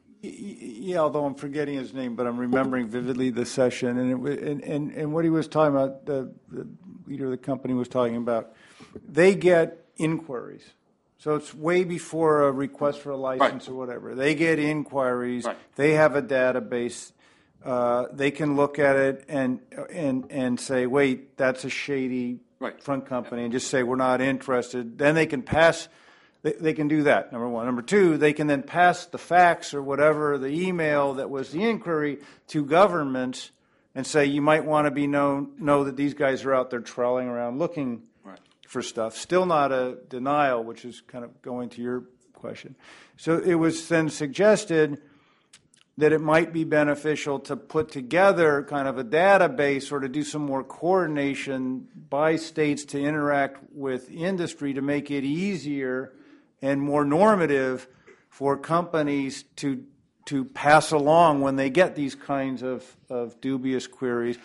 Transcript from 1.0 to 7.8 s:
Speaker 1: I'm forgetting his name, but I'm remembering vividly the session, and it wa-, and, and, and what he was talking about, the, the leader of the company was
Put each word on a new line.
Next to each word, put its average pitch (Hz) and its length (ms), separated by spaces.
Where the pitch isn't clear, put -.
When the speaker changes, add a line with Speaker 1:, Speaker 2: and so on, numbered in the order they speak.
Speaker 1:
I'm 135 120
forgetting 143 400
his 120 180
name, 123 220
but 123 100
I'm 120 100
remembering 123 520
vividly 123 420
the 117 160
session, 123 500
and 127 140
it 127 60
wa-, 127 140
and, 147 340
and, 147 260
and 151 220
what 165 100
he 165 80
was 160 160
talking 156 300
about, 135 300
the, 135 280
the 127 180
leader 139 200
of 131 40
the 131 60
company 127 380
was 123 120